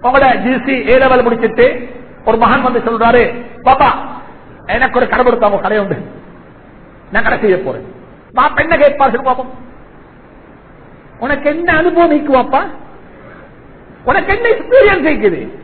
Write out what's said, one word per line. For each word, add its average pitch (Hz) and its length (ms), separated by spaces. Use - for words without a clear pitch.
உங்களோட 262 320
ஜி 240 300
சி 254 260
ஏ 262 60
லெவல் 254 260
முடிச்சிட்டு 233 640
ஒரு 226 120
மகன் 233 240
வந்து 240 180
சொல்றாரு, 226 640
"பாப்பா, 247 260
எனக்கு 240 340
ஒரு 240 80
கடை - 180
கொடுத்தாங்க, 170 360
கடை 208 180
உண்டு, 185 180
நான் 226 120
கடை 226 160
செய்ய 190 200
போறேன்." 113 260
பாப்பா - 260
என்ன 330 160
கேட்பார் 277 340
சொல்லு 254 200
பாப்போம். 254 340
உனக்கு 277 300
என்ன 339 280
அனுபவம் 339 340
இருக்கு 277 220
பாப்பா? 262 260
உனக்கு 392 300
என்ன 480 140
எக்ஸ்பீரியன்ஸ் 415 560
இருக்குது? 196 420